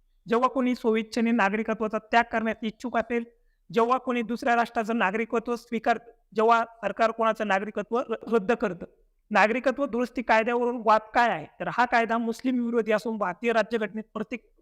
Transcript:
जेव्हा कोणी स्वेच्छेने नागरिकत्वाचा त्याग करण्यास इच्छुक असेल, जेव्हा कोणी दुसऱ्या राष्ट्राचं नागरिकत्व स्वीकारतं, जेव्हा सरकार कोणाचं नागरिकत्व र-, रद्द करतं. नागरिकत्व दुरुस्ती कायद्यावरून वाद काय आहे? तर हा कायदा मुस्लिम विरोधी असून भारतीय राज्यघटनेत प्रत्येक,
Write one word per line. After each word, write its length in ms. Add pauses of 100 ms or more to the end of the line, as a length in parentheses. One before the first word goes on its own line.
(280)
जेव्हा 200
कोणी 260
स्वेच्छेने 560
नागरिकत्वाचा 680
त्याग 340
करण्यास 300
इच्छुक 340
असेल, 280 (480)
जेव्हा 260
कोणी 240
दुसऱ्या 340
राष्ट्राचं 420
नागरिकत्व 580
स्वीकारतं, 540 (240)
जेव्हा 300
सरकार 460
कोणाचं 360
नागरिकत्व 640
र-, 60 (180)
रद्द 200
करतं. 340 (440)
नागरिकत्व 560
दुरुस्ती 360
कायद्यावरून 600
वाद 160 (140)
काय 140
आहे? 180 (140)
तर 120
हा 120
कायदा 340
मुस्लिम 480
विरोधी 260
असून 260
भारतीय 340
राज्यघटनेत 500 (120)
प्रत्येक, 480